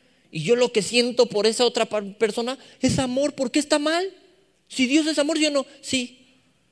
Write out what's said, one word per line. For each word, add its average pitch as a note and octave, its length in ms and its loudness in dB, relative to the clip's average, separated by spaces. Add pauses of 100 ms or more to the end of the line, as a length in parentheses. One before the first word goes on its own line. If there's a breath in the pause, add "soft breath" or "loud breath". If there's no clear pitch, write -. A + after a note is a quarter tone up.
(300 soft breath)
Y D#3+ 120 -6
yo A3 140 2
lo A#3+ 160 2
que G#3+ 100 0
siento A#3+ 440 2
por G#3 200 0
esa A3+ 200 2
otra A3+ 200 0
pa-, G3+ 320 -6
persona A#3 400 -2 (220 loud breath)
es C4 180 2
amor. C4+ 360 0
¿Por C4 160 -4
qué D4+ 80 0
está D4 200 2
mal? E4 300 -2 (600)
Si B3+ 180 0
Dios D4 200 2
es D#4 120 0
amor, D4+ 200 0
¿sí D4+ 80 2
o D4+ 40 0
no? C#4 160 -2 (140 loud breath)
Sí. B3+ 380 -4 (540)